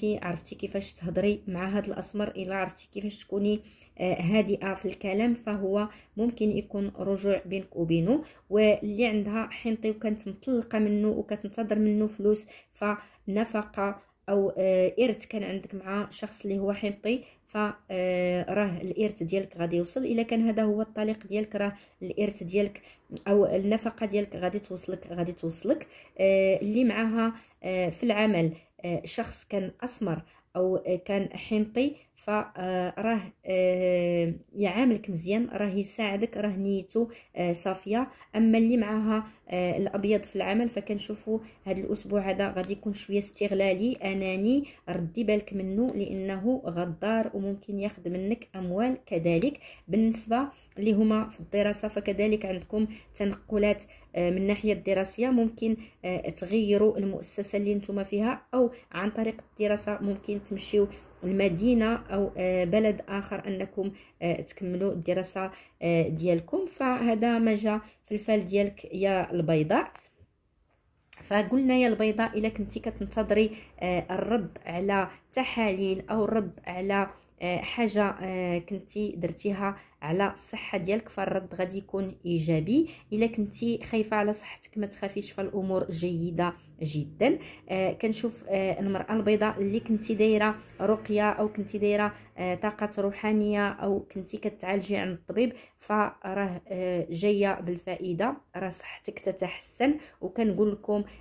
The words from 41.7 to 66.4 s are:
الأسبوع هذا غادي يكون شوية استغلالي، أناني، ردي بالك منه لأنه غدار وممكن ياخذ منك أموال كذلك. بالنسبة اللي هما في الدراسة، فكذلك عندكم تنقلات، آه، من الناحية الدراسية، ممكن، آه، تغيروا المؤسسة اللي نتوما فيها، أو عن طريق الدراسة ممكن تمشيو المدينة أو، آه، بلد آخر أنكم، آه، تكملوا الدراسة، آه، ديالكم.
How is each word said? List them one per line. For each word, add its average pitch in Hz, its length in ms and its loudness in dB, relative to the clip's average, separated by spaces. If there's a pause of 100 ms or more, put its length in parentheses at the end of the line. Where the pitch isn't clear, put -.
الأسبوع 196 500 -2
هذا 196 220 0
غادي 185 200 -2
يكون 202 200 -4
شوية 202 260 -2
استغلالي، 196 760 2
أناني، 196 720 0 (240)
ردي 170 360 -2
بالك 208 280 2
منه 196 420 0
لأنه 196 720 -2
غدار 180 680 -2
وممكن 196 460 -4
ياخذ 196 280 -6
منك 190 480 -4
أموال 196 400 0 (100)
كذلك. 170 520 2 (300)
بالنسبة 220 600 2 (300)
اللي 208 140 2
هما 214 360 4
في - 120 -18
الدراسة، 208 480 0
فكذلك 208 580 0
عندكم 190 400 -2 (280)
تنقلات، 202 680 0 (340)
آه، 175 140 2
من 185 60 0
الناحية 202 360 2
الدراسية، 190 560 0
ممكن، 226 480 2 (280)
آه، 180 260 -4
تغيروا 202 680 4
المؤسسة 202 600 -4
اللي 208 160 0
نتوما 202 280 -2
فيها، 208 400 -2 (120)
أو 247 160 4 (220)
عن 196 180 -2
طريق 220 240 -2 (180)
الدراسة 208 480 -2
ممكن 202 420 -4
تمشيو 202 460 0 (360)
المدينة 202 720 4
أو، 196 420 -2
آه، 185 280 2
بلد 208 440 4
آخر 196 400 -6
أنكم، 196 440 -4 (300)
آه، 170 180 0
تكملوا 180 520 -4
الدراسة، 185 580 -2 (320)
آه، 170 260 4
ديالكم. 170 580 0